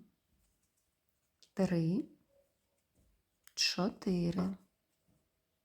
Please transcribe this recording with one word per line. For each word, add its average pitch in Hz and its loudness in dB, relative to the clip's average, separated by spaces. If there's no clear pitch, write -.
три, 180 2
чотири. 180 0